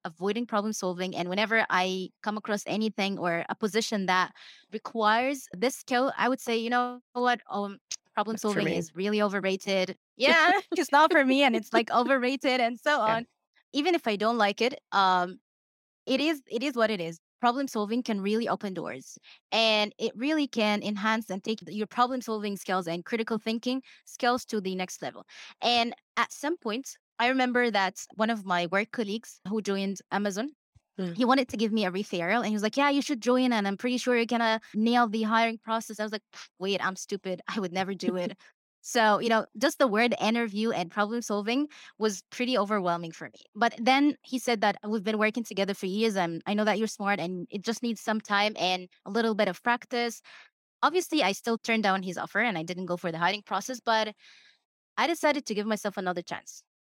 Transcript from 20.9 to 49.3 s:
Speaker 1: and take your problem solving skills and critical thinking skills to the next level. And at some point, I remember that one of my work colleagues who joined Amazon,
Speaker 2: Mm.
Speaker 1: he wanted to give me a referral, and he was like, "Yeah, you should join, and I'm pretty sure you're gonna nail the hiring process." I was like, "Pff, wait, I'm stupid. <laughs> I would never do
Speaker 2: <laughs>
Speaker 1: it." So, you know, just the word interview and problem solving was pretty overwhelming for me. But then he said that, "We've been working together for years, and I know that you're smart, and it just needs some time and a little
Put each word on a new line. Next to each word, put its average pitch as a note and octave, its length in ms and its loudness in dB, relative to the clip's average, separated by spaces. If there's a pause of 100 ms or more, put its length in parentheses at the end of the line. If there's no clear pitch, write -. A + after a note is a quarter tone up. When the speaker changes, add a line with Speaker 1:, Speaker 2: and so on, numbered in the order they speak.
Speaker 1:
and F#3+ 140 -6
take A3 240 -4
your G#3 180 -6
problem B3 340 0
solving G#3+ 360 -6
skills F#3 320 -2
and E3+ 160 -4
critical A3+ 340 -2
thinking A#3 440 -4 (240)
skills B3 400 0
to G#3+ 140 -4
the F#3+ 140 -4
next F#3 280 -8
level. B2+ 220 -10 (380)
And A#3 320 2 (220)
at A3+ 160 -2
some D#4 240 -4
point, A#3+ 400 -8 (220)
I A#3 100 2
remember B3 420 2
that G3 340 0 (120)
one G#3+ 140 0
of G#3+ 140 -4
my F3 220 0
work G3 260 0
colleagues A3 560 -6
who G#3+ 140 -2
joined G3 360 -2 (120)
Amazon, G#3 400 -2 (480)
Speaker 2:
Mm. F3+ 160 -4
Speaker 1:
he A3 100 0
wanted C4 260 4
to C4 60 -6
give G#3+ 160 0
me A3 140 2
a F3+ 60 0
referral, F#3 460 -2
and A#3+ 100 -2
he G#3+ 60 -2
was G#3 80 -4
like, G#3+ 140 -2
"Yeah, C#4+ 140 4
you C#4+ 120 2
should C4+ 200 -4
join, B3+ 300 4
and G#3 160 2
I'm G3 80 -2
pretty A#3+ 220 -2
sure B3 180 0
you're A#3 100 2
gonna A3+ 340 2 (140)
nail A#3 340 4
the A3 160 -2
hiring A3+ 340 2
process." A3+ 420 -6
I G#3+ 40 -4
was G#3+ 80 -8
like, G#3+ 100 -6 (100)
"Pff, - 160 -18 (100)
wait, F#3+ 260 -2
I'm F#3 120 -2
stupid. F#3+ 520 -6
<laughs> - 0 -
I - 120 -4
would F3+ 120 -2
never F#3+ 220 -2
do F3+ 220 -4
Speaker 2:
<laughs> - 0 -
Speaker 1:
it." F3+ 200 -6 (460)
So, G#3+ 380 4
you A#3 100 -2
know, A3 160 2 (120)
just C4+ 200 0
the C#4 100 6
word A3+ 320 2
interview A3 500 0
and F3 200 -2
problem G#3 320 -2
solving A3+ 460 -2 (300)
was G#3 320 -2
pretty B3 280 -2
overwhelming F3+ 540 0
for D#3 200 -16
me. - 80 -20 (140)
But A#3 240 0
then C4+ 440 4
he - 160 -6
said A#3 240 0
that, G3+ 140 4 (100)
"We've G#3+ 180 -2
been G#3+ 140 0
working G#3+ 260 0
together G3 300 -2
for G3 120 -6
years, G#3 300 0
and E3+ 300 -2
I G3+ 80 -2
know G#3 100 2
that G#3 140 2
you're A3 100 0
smart, G3+ 320 -2
and F3 300 -6
it G3+ 140 -8
just A3+ 180 -4
needs A#3 200 -4
some A3 180 -2
time G#3 380 0
and F3+ 300 -2 (180)
a - 40 -12
little A3+ 240 0